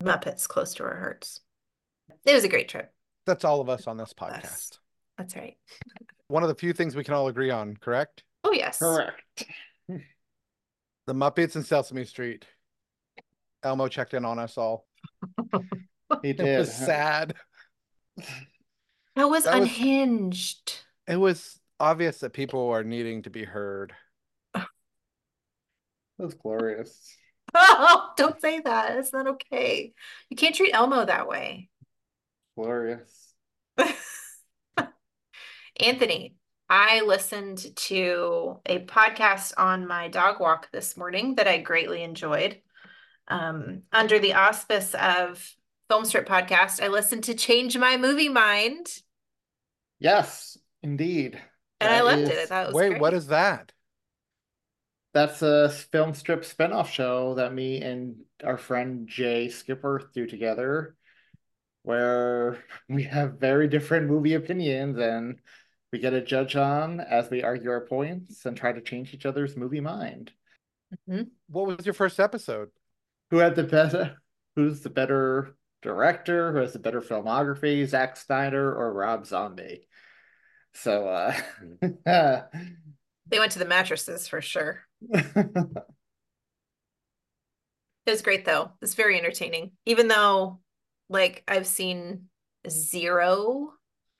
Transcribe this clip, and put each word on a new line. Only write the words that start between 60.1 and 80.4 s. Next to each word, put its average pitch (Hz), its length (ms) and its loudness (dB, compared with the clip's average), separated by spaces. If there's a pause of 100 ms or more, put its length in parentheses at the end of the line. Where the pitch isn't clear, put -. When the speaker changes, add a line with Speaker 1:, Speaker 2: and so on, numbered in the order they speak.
Speaker 3:
do 120 140 -6
together, 123 680 -4 (880)
where 123 760 0 (180)
<laughs> - 140 -20
we 139 140 -2
have 139 360 -2
very 139 280 4
different 151 420 0
movie 151 240 2
opinions 143 640 -2
and 117 400 -2 (520)
we 117 80 -6
get 127 140 0
a 127 80 0
judge 135 340 -2
on 147 440 0
as 120 320 0
we 123 100 -2
argue 120 300 -4
our 120 160 -4
points 156 580 -6
and 120 100 -6
try 123 180 -2
to 117 80 -10
change 127 320 -12
each - 120 -12
other's 139 320 -4
movie 127 220 -6
mind. 151 520 -10 (800)
Speaker 1:
Mm-hmm. 196 140 -4 (260)
Speaker 2:
What 185 160 -4 (120)
was 175 80 -10
your 202 80 -2
first 190 260 0
episode? 139 500 -2 (640)
Speaker 3:
Who 165 60 4
had 170 180 6
the 165 80 2
best, 156 320 4 (600)
who's 147 260 0
the 139 80 -10
better 135 640 0 (260)
director? 170 720 0
Who 147 80 0
has 123 140 -2
the 110 60 -12
better 113 220 -4
filmography? 139 840 -2
Zack 131 300 0
Snyder 139 580 -2
or 117 180 -2
Rob 101 320 -2
Zombie? 90 640 -8 (840)